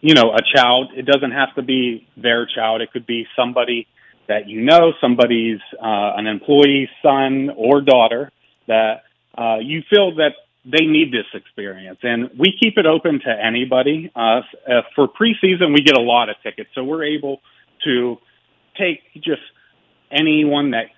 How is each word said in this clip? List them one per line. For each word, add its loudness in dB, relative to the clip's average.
you 4
know, 4
a 2
child. 2
It -8
doesn't 0
have -4
to -6
be -4
their -2
child. -4
It -10
could -12
be -6
somebody -2
that -6
you -8
know, 6
somebody's, 0
uh, -2
an -4
employee's 2
son 0
or 2
daughter 2
that, 0
uh, -2
you -8
feel 2
that 0
they 0
need 0
this -4
experience. -16
And -4
we 2
keep 0
it 2
open 0
to -8
anybody. -2
Uh, 0
s-, -18
uh, 0
for 2
preseason, 0
we 4
get 4
a 4
lot 2
of -8
tickets, -14
so -8
we're -6
able -8
to -4
take -4
just -6
anyone 0
that -4